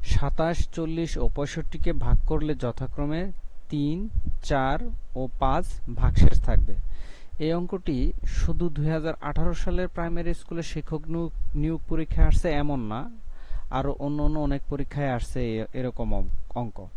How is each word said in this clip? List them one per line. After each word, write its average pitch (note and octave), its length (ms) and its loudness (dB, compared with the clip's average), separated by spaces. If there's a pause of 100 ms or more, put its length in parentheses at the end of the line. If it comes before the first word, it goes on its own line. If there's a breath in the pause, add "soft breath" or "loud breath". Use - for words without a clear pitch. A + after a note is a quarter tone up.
সাতাশ, - 680 2
চল্লিশ D#3+ 460 -4
ও B2 180 4
পঁয়ষট্টিকে D#3 580 0
ভাগ - 240 4 (100)
করলে D3 280 0
যথাক্রমে C#3+ 760 -4 (380)
তিন, D3+ 400 -4 (340)
চার C#3 360 0 (360)
ও B2+ 140 -4 (100)
পাঁচ C3+ 260 0 (300)
ভাগশেষ - 460 8
থাকবে। - 340 6 (640 loud breath)
এই D#3 140 0
অঙ্কটি F3 600 -2 (140)
শুধু E3 420 2
দুই D3 200 -2
হাজার D#3+ 320 -4
আঠারো D3+ 320 2
সালের F3+ 340 0
প্রাইমারি E3+ 460 -2
স্কুলে E3+ 300 -6
শিক্ষক D#3 440 -6
নিয়োগ, E3 240 -4 (240)
নিয়োগ D#3 320 -2
পরীক্ষায় D#3+ 400 2
আসছে D#3+ 240 4
এমন D3 280 0
না, A#2+ 320 -6 (580 loud breath)
আরও C3+ 300 -2
অন্য D3 240 -4
অন্য D3+ 160 2
অনেক C#3 300 -2
পরীক্ষায় C#3+ 400 -4
আসছে B2+ 480 -4
এ-, A2 160 -6
এরকম A#2+ 400 -2
অং-, F#2+ 140 2 (280)
অঙ্ক। G#2+ 420 -8